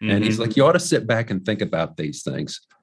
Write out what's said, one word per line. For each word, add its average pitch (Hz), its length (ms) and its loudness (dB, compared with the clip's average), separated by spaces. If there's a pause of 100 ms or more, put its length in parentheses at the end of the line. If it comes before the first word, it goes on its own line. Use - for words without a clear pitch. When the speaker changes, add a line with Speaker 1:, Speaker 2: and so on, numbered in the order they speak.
Speaker 1:
And 104 200 2
he's 110 120 2
Speaker 2:
Mm-hmm. 113 80 -2
Speaker 1:
like, 113 140 -4
"You 135 100 8
ought 160 60 8
to 180 80 2
sit 127 260 0
back 113 240 0
and 95 140 -4
think 104 180 -2
about 82 340 -2
these 76 260 -8
things." 71 380 -8 (220)